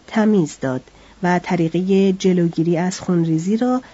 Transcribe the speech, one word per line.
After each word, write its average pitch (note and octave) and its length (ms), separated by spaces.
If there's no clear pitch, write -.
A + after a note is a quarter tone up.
تمیز G#3+ 540
داد C3 220
و F3+ 160
طریقهٔ F#3 760
جلوگیری F3 640
از F3+ 240
خونریزی E3+ 560
را B3+ 260